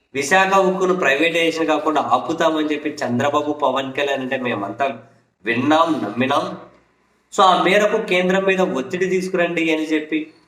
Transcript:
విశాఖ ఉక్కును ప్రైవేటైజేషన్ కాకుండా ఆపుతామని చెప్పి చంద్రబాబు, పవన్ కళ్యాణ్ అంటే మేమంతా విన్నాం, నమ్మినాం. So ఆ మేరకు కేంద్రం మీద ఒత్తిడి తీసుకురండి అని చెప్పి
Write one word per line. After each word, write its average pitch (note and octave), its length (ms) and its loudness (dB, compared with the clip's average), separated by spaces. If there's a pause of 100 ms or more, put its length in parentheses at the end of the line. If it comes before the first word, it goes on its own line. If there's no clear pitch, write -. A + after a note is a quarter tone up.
(140)
విశాఖ F#3+ 400 2
ఉక్కును F#3 400 2
ప్రైవేటైజేషన్ D#3+ 720 0
కాకుండా D3+ 340 0
ఆపుతామని D#3 720 0
చెప్పి C#3+ 180 -4
చంద్రబాబు, C#3+ 600 -2
పవన్ C3+ 400 -2
కళ్యాణ్ C#3 280 -2
అంటే C3 160 -4
మేమంతా A#2 680 -4 (420)
విన్నాం, C#3+ 600 2
నమ్మినాం. C3+ 540 -2 (800)
So G#3 60 6
ఆ F3+ 200 6
మేరకు G#3 440 2
కేంద్రం F#3 380 2
మీద F#3+ 160 2
ఒత్తిడి F3 460 -2
తీసుకురండి F3 680 0
అని D#3 140 -2
చెప్పి D#3 480 -4 (140)